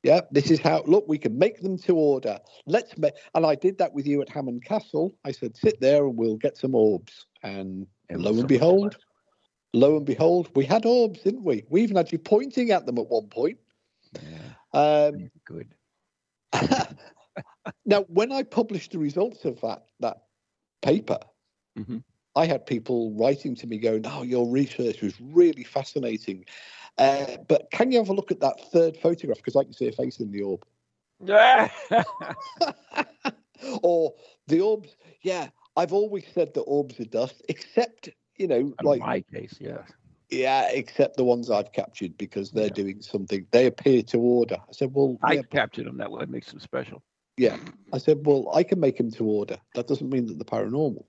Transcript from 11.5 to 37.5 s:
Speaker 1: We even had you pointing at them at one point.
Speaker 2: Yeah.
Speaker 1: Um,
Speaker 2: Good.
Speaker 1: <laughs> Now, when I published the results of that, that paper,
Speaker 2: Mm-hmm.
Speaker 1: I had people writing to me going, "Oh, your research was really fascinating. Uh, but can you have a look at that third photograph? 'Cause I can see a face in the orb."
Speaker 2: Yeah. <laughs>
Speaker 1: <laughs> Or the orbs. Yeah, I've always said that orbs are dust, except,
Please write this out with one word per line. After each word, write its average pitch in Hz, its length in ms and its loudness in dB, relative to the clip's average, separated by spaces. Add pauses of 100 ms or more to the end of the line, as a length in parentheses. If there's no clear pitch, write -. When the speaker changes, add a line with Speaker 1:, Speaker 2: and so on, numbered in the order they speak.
Speaker 1:
We 180 140 4
even 208 140 0
had 170 160 0
you 170 60 -4
pointing 247 520 0
at 170 160 2
them 123 120 -4
at 113 100 -4
one 110 200 -2
point. 123 300 -4 (560)
Speaker 2:
Yeah. - 680 -6
Speaker 1:
Um, 147 500 2 (140)
Speaker 2:
Good. - 240 -16 (840)
Speaker 1:
<laughs> - 440 0 (880)
Now, 202 240 4
when 208 240 0
I 269 100 -2
published 220 500 -4
the 185 60 -6
results 170 460 -4
of 127 160 -6
that, 113 240 -8 (160)
that 117 220 -6 (600)
paper, - 380 0 (580)
Speaker 2:
Mm-hmm. 107 200 -10 (360)
Speaker 1:
I 156 100 4
had 151 220 -2
people 117 480 -4
writing 131 400 0
to 123 140 -14
me 110 100 -8
going, 110 260 0
"Oh, 131 180 -10
your 123 260 0
research 127 520 -2
was 98 200 -4
really 151 420 4
fascinating. 113 840 -8 (520)
Uh, 139 400 2 (100)
but - 240 2
can 262 220 0
you 247 60 4
have 208 100 0
a 196 40 -2
look 196 200 -2
at - 80 -4
that 135 200 0 (120)
third 165 240 4
photograph? 165 440 -2
'Cause 123 140 -8
I 139 80 4
can 123 100 -8
see 123 140 -6
a 117 60 -4
face 127 260 -8
in 107 140 -8
the 101 100 -6
orb." 98 240 -6 (580)
Speaker 2:
Yeah. 220 460 6 (180)
<laughs> 226 140 2 (560)
Speaker 1:
<laughs> - 1200 -8
Or 170 320 2 (340)
the 156 120 2
orbs. 208 360 -4 (260)
Yeah, 185 260 -6 (280)
I've 165 160 0
always 202 400 -2
said 151 220 -2
that 147 80 -2
orbs 143 360 -4
are - 60 -10
dust, 117 440 -6
except, - 600 -4 (280)